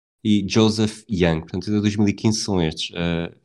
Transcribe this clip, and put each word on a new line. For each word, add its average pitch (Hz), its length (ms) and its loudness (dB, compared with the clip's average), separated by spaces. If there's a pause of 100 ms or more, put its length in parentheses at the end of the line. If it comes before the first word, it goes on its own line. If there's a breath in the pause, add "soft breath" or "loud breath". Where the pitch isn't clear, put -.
(240)
e 104 240 2
Joseph 107 640 2
Young. 85 300 2
Portanto, 92 320 -8
de 104 100 0
dois 104 140 0
mil 104 120 2
e 101 60 2
quinze 107 240 0
são 95 240 -2
estes. 80 340 -4
Eh, 85 380 -4 (120)